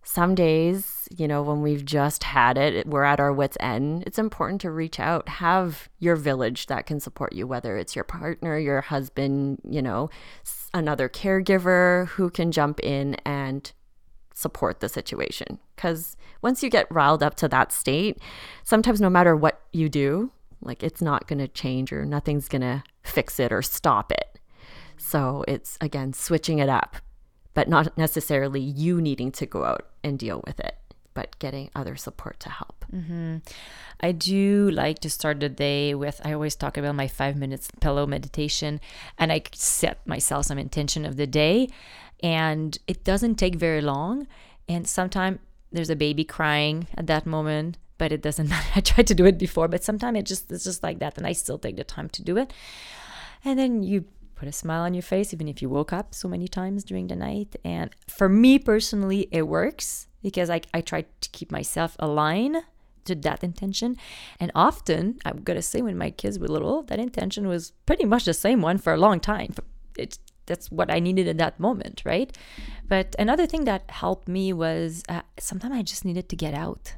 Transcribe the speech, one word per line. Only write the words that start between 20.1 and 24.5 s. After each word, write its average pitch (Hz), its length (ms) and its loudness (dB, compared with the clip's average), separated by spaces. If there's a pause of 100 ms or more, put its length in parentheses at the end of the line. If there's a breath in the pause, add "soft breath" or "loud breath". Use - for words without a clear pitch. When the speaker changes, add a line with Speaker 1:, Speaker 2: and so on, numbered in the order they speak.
Speaker 1:
like, - 200 -10
it's - 200 -4
not 147 260 0
gonna 139 200 -2
change 131 440 -4
or 143 140 -4
nothing's 147 420 -2
gonna 131 340 -2 (200)
fix - 360 -2
it 120 140 2
or 104 80 0
stop 123 500 0
it. - 280 -4 (580 loud breath)